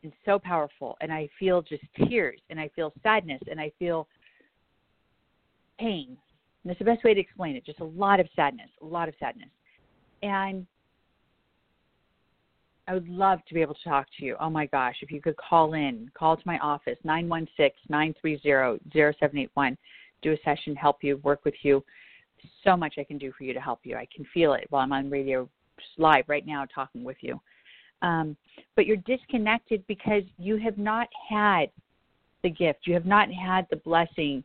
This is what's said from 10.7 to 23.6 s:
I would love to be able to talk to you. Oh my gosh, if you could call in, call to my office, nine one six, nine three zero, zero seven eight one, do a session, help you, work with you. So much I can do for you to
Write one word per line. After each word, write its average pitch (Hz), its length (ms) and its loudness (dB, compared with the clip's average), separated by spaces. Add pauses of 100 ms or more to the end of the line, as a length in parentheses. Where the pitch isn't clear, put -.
I 185 60 -2
would 175 140 -4
love 185 360 2
to - 100 -18
be 165 80 2
able 147 120 -2
to - 100 -20
talk 143 240 0 (100)
to 139 60 -10
you. 123 160 -6
Oh 160 100 -4
my 156 160 -2
gosh, 127 360 0
if 139 100 -14
you 147 80 -10
could 156 160 -2
call 160 380 4
in, 131 400 -4
call 160 220 2
to 156 80 -12
my 170 140 -4
office, 147 460 -4
nine 165 240 -2
one 165 180 -4 (100)
six, 143 220 4 (100)
nine 156 320 0
three 151 180 -4
zero, 135 420 2 (120)
zero 147 280 4
seven 143 180 0
eight 131 160 -4
one, 135 240 0 (420)
do 156 120 0
a 151 60 0
session, 147 360 -2
help 143 300 0
you, 143 140 0
work 143 260 0
with 147 180 0
you. 139 220 4 (800)
So 185 120 6
much 160 220 -4
I 143 60 -6
can 147 140 -10
do 135 140 -10
for - 120 -16
you 131 80 -6
to 123 80 -6